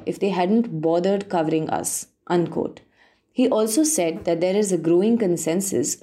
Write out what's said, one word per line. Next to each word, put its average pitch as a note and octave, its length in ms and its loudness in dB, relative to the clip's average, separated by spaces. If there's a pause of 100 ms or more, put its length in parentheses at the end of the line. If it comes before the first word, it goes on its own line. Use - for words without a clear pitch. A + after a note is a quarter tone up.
(120)
if - 100 -6
they G3 140 0
hadn't G#3+ 340 2 (160)
bothered F#3+ 480 0
covering D#3 320 0 (120)
us," - 120 -6 (460)
unquote. E3 440 -2 (600)
He B3+ 80 4 (100)
also A3 320 2
said E3+ 380 -2
that E3 160 0
there F#3+ 180 2
is F#3+ 100 0
a D#3+ 140 -2
growing G3 380 4
consensus E3 680 0 (100)